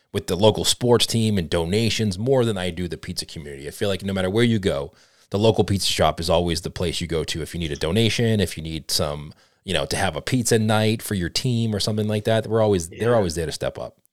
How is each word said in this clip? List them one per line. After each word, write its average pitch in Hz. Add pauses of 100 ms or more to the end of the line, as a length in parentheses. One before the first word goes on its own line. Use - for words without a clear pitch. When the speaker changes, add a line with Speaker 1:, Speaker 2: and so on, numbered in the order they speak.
(120)
Speaker 1:
with 98
the 92
local 95
sports 117
team 110
and 82
donations 98
more 127
than 110
I 90
do 87
the 82
pizza 82
community. 71
I 73
feel 104
like 98
no 98
matter 92
where 113
you 117
go, 71 (380)
the -
local 110
pizza 98
shop 82
is 82
always 85
the 78
place 85
you 85
go 80
to 80
if -
you 85
need 82
a 71
donation, 110
if 92
you 80
need 80
some, 73 (300)
you 92
know, 73
to -
have 92
a -
pizza 123
night 110
for -
your 87
team 117
or 98
something 107
like 107
that. 110
We're 110
always, 92
they're 117
Speaker 2:
Yeah. 120
Speaker 1:
always 90
there 82
to 73
step -
up. - (160)